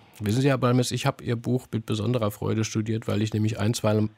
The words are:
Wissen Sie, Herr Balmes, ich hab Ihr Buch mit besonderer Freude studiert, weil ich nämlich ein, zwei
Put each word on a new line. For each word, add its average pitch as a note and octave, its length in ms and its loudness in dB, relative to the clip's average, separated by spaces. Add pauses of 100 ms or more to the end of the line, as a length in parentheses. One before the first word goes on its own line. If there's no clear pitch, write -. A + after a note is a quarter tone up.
(200)
Wissen G#2+ 200 0
Sie, C#3 80 4
Herr C3+ 80 2
Balmes, B2 340 2
ich B2 140 -4
hab - 160 0
Ihr A#2 160 -2
Buch A#2+ 340 -2
mit A2+ 140 -4
besonderer A2 460 0
Freude G#2+ 340 -2
studiert, A2 420 -4
weil G#2 140 0
ich A2 140 -2
nämlich A2 260 0
ein, A2 140 2
zwei G#2+ 440 2